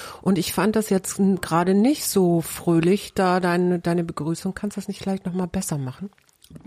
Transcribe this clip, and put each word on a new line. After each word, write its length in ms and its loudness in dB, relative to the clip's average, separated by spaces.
Und 160 2
ich 160 -2
fand 220 2
das 160 0
jetzt 280 -2
n-, 220 2
gerade 320 2
nicht 320 2
so 360 2
fröhlich, 760 0
da 240 2
deine, 400 2
deine 240 0
Begrüßung. 500 -6
Kannst 240 -8
du 40 -8
das 60 -10
nicht 140 -10
vielleicht 240 -4
noch 80 -6
mal 140 -2
besser 320 -4
machen? 320 -10